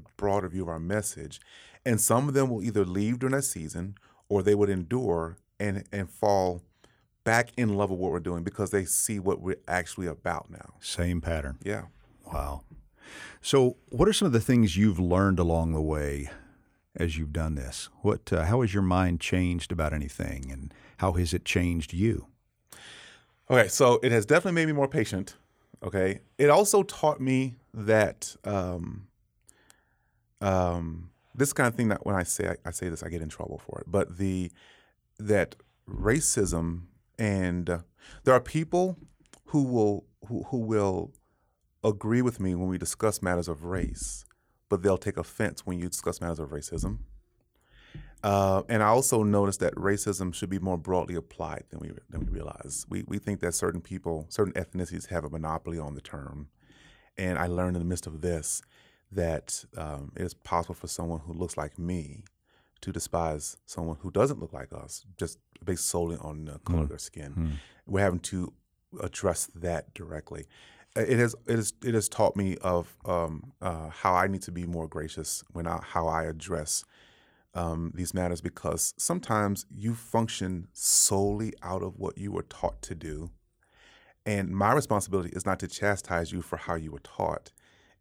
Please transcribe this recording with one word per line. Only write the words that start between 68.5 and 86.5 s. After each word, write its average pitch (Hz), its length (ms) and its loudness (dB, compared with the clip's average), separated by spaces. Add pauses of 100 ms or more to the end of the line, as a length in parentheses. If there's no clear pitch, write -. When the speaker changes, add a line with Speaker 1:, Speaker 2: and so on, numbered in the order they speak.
Speaker 1:
address - 560 -2
that 85 380 -6
directly. 78 540 -12 (480)
Uh, 107 60 2
it 117 180 4
has, 117 160 4 (100)
it 117 100 0
has, 110 180 -2 (100)
it 120 100 0
has 107 160 2
taught - 260 4
me 95 220 0
of, 87 480 -2
um, 85 560 -2
uh, 82 280 -6
how 92 260 0
I 95 120 4
need 98 140 -2
to - 100 -12
be 87 140 -8
more 82 220 -4
gracious 78 640 -8
when 85 160 -6
I, 85 160 -2
how 82 240 0
I 80 160 2
address, 80 600 -4 (720)
um, 82 420 -4
these 90 180 -6
matters, 90 280 0
because - 560 -4
sometimes 107 720 0
you 110 260 -4
function 98 800 -2
solely 104 800 2 (100)
out 92 180 -4
of 92 160 -6
what - 200 -6
you 98 140 -6
were 90 120 -4
taught - 400 -6
to - 100 -10
do. 80 380 -10 (920)
And 98 300 -2
my 101 180 4
responsibility 98 560 2
is - 160 -6
not 95 140 0
to 90 80 -6
chastise 90 640 -2
you 92 100 -4
for - 160 -8